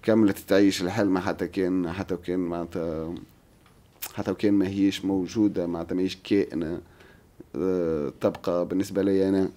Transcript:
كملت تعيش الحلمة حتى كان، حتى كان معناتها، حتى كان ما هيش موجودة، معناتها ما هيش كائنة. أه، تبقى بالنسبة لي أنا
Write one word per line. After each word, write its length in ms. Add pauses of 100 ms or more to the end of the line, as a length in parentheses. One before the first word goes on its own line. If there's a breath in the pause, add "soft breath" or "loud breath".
كملت 360
تعيش 440
الحلمة 380
حتى 260
كان، 460
حتى 240
كان 220
معناتها، 760 (1000)
حتى 200
كان 200
ما 140
هيش 360
موجودة، 600
معناتها 280
ما 80
هيش 220
كائنة. 560 (760 soft breath)
أه، 640
تبقى 460
بالنسبة 360
لي 260
أنا 280